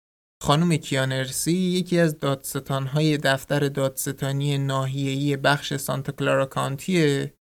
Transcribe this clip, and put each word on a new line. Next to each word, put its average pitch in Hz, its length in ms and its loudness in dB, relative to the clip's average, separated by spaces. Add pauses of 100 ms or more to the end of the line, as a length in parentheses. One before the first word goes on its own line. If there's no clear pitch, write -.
(440)
خانم 160 340 4
کیان 131 340 -2
ارسی 131 400 -2
یکی 180 480 0
از 160 200 2
دادستان‌های 139 1000 0
دفتر 143 500 0
دادستانی 139 880 -2
ناحیه‌ای 135 800 0
بخش 143 360 2
سانتا 139 380 -4
کلارا 135 340 0
کانتیه 139 880 0 (140)